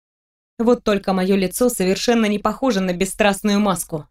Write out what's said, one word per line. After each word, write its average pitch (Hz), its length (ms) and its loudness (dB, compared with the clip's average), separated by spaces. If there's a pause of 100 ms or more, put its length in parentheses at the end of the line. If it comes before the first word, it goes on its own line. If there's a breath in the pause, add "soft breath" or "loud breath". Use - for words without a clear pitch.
(580)
Вот 240 260 2
только 196 300 0
моё 190 220 0
лицо 196 340 0
совершенно 214 560 0
не 208 120 -2
похоже 214 420 -2
на 185 120 -2
бесстрастную 202 680 0
маску. 170 500 -2